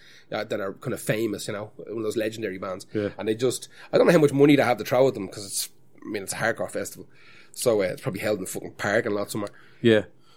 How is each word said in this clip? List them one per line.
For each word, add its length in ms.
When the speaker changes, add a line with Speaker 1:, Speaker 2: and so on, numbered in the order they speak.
Speaker 1:
uh, 140
that 160
are 120
kind 200
of 80
famous, 460
you 60
know, 220
one 220
of 60
those 120
legendary 440
bands. 340
Speaker 2:
Yeah. 240
Speaker 1:
And 100
they 80
just, 320
I 60
don't 100
know 60
how 60
much 120
money 240
they 80
have 140
to 80
throw 240
at 60
them 120
'cause 180
it's, 240
I 40
mean, 140
it's 100
a 40
hardcore 340
festival. 360
So, 280
uh, 40
it's 160
probably 200
held 160
in 80
a 20
fucking 300
parking 360
lot 180
somewhere. 180
Speaker 2:
Yeah. 220